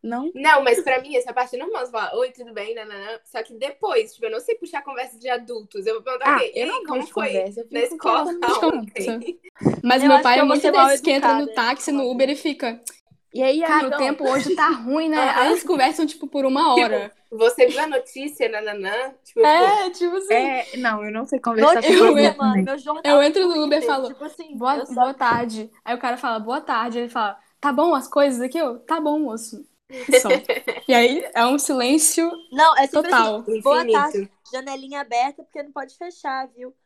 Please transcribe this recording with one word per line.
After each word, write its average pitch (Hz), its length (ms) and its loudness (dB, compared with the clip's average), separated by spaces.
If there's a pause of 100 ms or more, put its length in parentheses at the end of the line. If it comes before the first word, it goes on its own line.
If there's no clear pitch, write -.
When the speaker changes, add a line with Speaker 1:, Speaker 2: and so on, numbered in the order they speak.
Speaker 1:
Não? 247 320 -6
Speaker 2:
Não, 277 280 4
mas 269 180 4
pra 262 200 0
mim, 277 160 -8
essa 247 160 -2
parte 247 240 -4
é - 20 -8
normal. 269 280 -6
Você 240 60 -16
fala, 208 240 -6
"Oi, 254 160 -2
tudo 233 200 -20
bem?" 214 220 -10
Nananã. 214 500 -14
Só 233 180 -12
que 233 120 -16
depois, 262 600 -4
tipo, 226 120 -10
eu 220 60 -6
não 220 80 -6
sei 453 160 -4
puxar 311 260 -12
conversa 254 360 -12
de 247 100 -12
adultos. 220 580 -8
Eu 220 80 -2
vou 220 80 -10
perguntar, 269 300 -2
Speaker 1:
Ah, 269 40 2
Speaker 2:
"Ok, 214 180 -4
e - 60 -6
Speaker 1:
eu 247 40 -2
Speaker 2:
aí, 339 80 -6
Speaker 1:
não 494 120 -6
Speaker 2:
como 269 180 -6
Speaker 1:
puxo 302 120 -14
Speaker 2:
foi? 214 140 -4
Speaker 1:
conversa, 196 320 -6
eu 233 100 -14
Speaker 2:
Na 285 100 -4
Speaker 1:
fico - 140 -2
Speaker 2:
escola 330 300 0
Speaker 1:
quieta, 349 380 -2
não 330 60 2 (100)
Speaker 2:
ontem?" 226 600 -8 (440)
Speaker 3:
Mas 254 180 4
Speaker 4:
Eu 285 60 6
Speaker 3:
meu 302 80 10
Speaker 4:
acho 302 80 6
Speaker 3:
pai 247 100 6
Speaker 4:
que 262 40 4
Speaker 3:
é 294 40 4
Speaker 4:
eu 285 40 4
vou 294 100 2
Speaker 3:
muito 294 60 0
Speaker 4:
ser 294 100 4
mal 269 140 6
Speaker 3:
desses 277 140 2
que 330 100 0
entra 269 240 2
no 294 80 0
Speaker 4:
educada, - 120 -8
Speaker 3:
táxi, 247 380 -2
no 277 100 0
Speaker 4:
amor. 247 100 -2
Speaker 3:
Uber 269 180 2
e 294 60 -4
fica, 269 440 -6 (540)
Speaker 1:
"E 254 80 -2
aí, 277 180 2
Speaker 3:
"Cara, 320 200 0
Speaker 1:
amigão?" 285 180 -2
Speaker 3:
o 269 40 0
tempo 294 280 -2
hoje 277 240 0
tá 311 140 2
ruim, 294 400 -2
né?" 311 100 0
Speaker 2:
Aham. 262 220 0
Speaker 3:
Aí 262 100 4
eles 427 140 0
conversam, 311 420 0
tipo, 294 220 -10
por 277 180 -2
uma 269 300 2
Speaker 2:
Tipo, 247 80 6
Speaker 3:
hora. 208 280 -4 (200)
Speaker 2:
"Você 240 340 4
viu 277 140 0
a 311 80 0
notícia?" 269 600 -6
Nananã. 208 680 -6 (100)
Tipo, - 200 -4
Speaker 3:
É, 370 460 4
tipo 349 240 -4
assim. 392 180 -4
Speaker 1:
É, 262 440 -2
não, 220 280 -2
eu 214 60 -8
não 226 160 -8
sei 262 140 -4
conversar 240 340 4
Speaker 4:
Notícia, 320 240 4
Speaker 1:
com 427 60 8
Speaker 3:
Eu 381 60 8
Speaker 1:
alguém 285 260 4
Speaker 4:
mano, 277 140 0
Speaker 1:
também. 196 140 2
Speaker 4:
meu 277 140 -6
jornal 302 260 -8
Speaker 3:
Eu 294 160 6
entro 311 220 2
no 359 60 2
Speaker 4:
Twitter, 311 180 0
Speaker 3:
Uber 294 160 0
e 339 40 -4
falo, 269 200 -2
Speaker 4:
tipo 277 180 -12
assim, 311 320 -16
Speaker 3:
"Boa, 254 200 -2
Speaker 4:
eu 269 100 -8
só 262 80 -14
Speaker 3:
boa 254 200 0
tarde." 233 540 -2 (160)
Aí 240 120 -4
o - 20 -14
cara 247 180 -4
fala, 233 220 -4
"Boa 233 220 -6
tarde." 240 400 -4
Ele 240 80 -6
fala, 220 280 -4 (240)
"Tá 285 120 0
bom 302 220 2
as 262 140 -4
coisas 277 320 2
aqui?" 254 180 -6
Eu, 247 220 -4
"Tá 320 200 -4
bom, 294 180 -2
moço." 226 480 -8 (240)
E 262 300 4
só. 208 80 -4
Speaker 2:
<laughs> - 600 -4
Speaker 3:
E 254 60 4
aí 247 280 4 (120)
é 233 120 4
um 277 120 2
silêncio 302 720 0 (200)
Speaker 4:
Não, 302 280 6
é 269 80 4
sempre 302 240 0
Speaker 3:
total. 220 300 2
Speaker 4:
assim, 220 220 -4
"Boa 294 160 4
Speaker 2:
Infinito. 240 140 0
Speaker 4:
tarde, 208 380 0 (220)
janelinha 269 500 -10
aberta 254 420 -4
porque 294 180 -12
não 294 100 -14
pode - 240 -12
fechar, 277 520 -10
viu? 247 260 -18 (120)